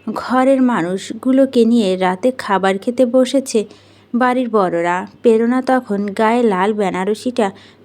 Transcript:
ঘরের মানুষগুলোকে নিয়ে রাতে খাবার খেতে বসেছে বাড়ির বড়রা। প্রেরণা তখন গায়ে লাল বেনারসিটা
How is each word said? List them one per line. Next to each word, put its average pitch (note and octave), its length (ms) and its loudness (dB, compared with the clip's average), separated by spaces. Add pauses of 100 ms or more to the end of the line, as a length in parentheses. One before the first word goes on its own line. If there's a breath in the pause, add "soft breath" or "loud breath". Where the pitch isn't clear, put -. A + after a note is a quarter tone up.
ঘরের B3+ 540 0
মানুষগুলোকে A#3+ 1040 0
নিয়ে A3 320 2
রাতে F#3 420 0
খাবার F#3+ 400 0
খেতে B3 280 0
বসেছে B3+ 580 0 (500 soft breath)
বাড়ির B3 340 0
বড়রা। F3+ 580 0 (160)
প্রেরণা A#3 400 2
তখন B3 440 -2
গায়ে A3 360 0
লাল G3+ 300 2
বেনারসিটা G3+ 800 -2 (340 loud breath)